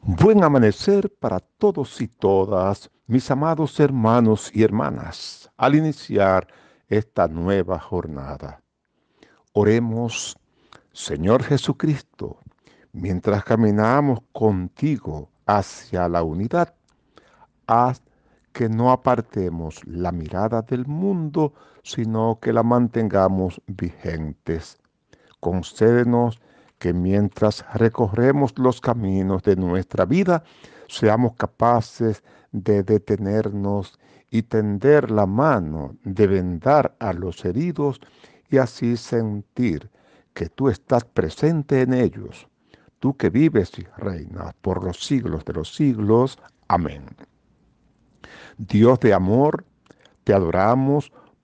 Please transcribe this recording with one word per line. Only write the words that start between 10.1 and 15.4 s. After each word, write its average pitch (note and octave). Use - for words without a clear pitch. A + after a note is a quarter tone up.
Señor F#2+
Jesucristo, -
mientras G2
caminamos A2+
contigo G2+